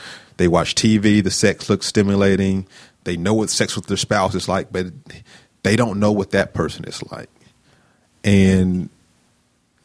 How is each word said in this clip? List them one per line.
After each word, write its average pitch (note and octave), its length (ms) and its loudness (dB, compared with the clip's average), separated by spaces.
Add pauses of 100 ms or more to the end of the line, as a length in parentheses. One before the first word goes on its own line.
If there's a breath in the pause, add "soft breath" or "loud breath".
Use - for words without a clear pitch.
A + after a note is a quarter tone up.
(380 loud breath)
They F2+ 100 2
watch E2 280 2
T A2 220 2
V, G#2 240 4
the F#2 100 -2
sex - 380 0
looks G2+ 180 0
stimulating. G2 800 0 (360 loud breath)
They F2+ 140 -6
know F#2+ 160 -2
what G#2+ 160 0
sex - 260 -2
with G2+ 120 -8
their G2 100 -2
spouse F#2+ 380 0
is F2+ 140 -4
like, F#2 220 -4
but F#2 160 -4 (760 loud breath)
they G2+ 120 2
don't A2 240 -2
know G#2 120 2
what G2 200 -2
that G2 220 0
person D#2+ 320 -6
is - 160 -12 (100)
like. - 180 -16 (920 soft breath)
And F#2+ 640 4 (960)